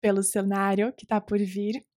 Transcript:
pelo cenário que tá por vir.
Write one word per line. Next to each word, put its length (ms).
pelo 200
cenário 680
que 140
tá 140
por 180
vir. 460